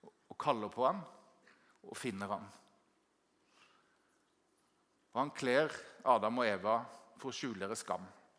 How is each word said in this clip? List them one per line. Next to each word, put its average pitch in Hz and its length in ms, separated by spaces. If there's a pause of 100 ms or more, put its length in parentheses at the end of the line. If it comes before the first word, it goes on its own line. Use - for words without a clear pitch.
og - 340
kaller 110 320
på 123 140
ham 185 160 (800)
og - 160
finner 101 300 (100)
ham. 101 100 (2750)
Og 117 140
han 143 100
kler 143 380 (320)
Adam 117 320
og 123 80
Eva 104 320 (400)
for 131 100
å 120 80
skjule 98 300
deres 107 180
skam. 90 220 (320)